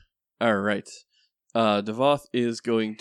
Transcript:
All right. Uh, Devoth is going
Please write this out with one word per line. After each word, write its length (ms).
All 160
right. 320
Uh, 280
Devoth 400
is 280
going 400